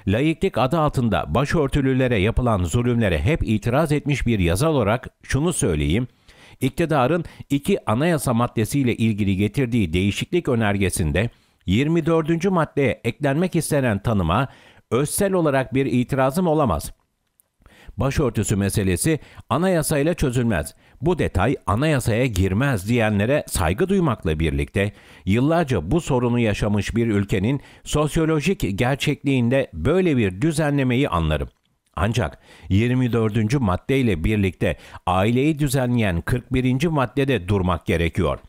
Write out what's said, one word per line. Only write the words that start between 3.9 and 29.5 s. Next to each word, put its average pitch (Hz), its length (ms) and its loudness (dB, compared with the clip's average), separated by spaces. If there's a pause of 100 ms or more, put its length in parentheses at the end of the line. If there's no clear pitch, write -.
etmiş 143 340 -2
bir 117 120 0
yazar 95 300 2
olarak 120 400 0 (140)
şunu 160 300 -2
söyleyeyim, 85 560 0 (520)
iktidarın 151 640 0 (260)
iki 143 400 0
anayasa 135 440 0
maddesiyle 120 640 0
ilgili 101 400 0
getirdiği 104 560 0
değişiklik 101 560 0
önergesinde 101 840 0 (360)
yirmi 143 400 2
dördüncü 165 440 0
maddeye 147 540 0
eklenmek 147 520 -2
istenen 131 420 0
tanıma 101 500 0 (420)
özsel 151 420 0
olarak 139 420 0
bir 135 120 2
itirazım 131 600 0
olamaz. 143 460 0 (1040)
Başörtüsü 120 600 0
meselesi 98 600 0 (300)
anayasayla 160 680 0
çözülmez. 117 600 -2 (260)
Bu 160 180 0
detay 104 380 0 (100)
anayasaya 120 600 0
girmez 98 640 0
diyenlere 110 580 2
saygı 98 420 -2
duymakla 131 520 0
birlikte 80 520 -2 (320)
yıllarca 127 640 0
bu 160 100 2
sorunu 123 380 0
yaşamış 104 580 0
bir 117 100 2
ülkenin 104 540 0 (240)
sosyolojik 151 920 0
gerçekliğinde 135 920 0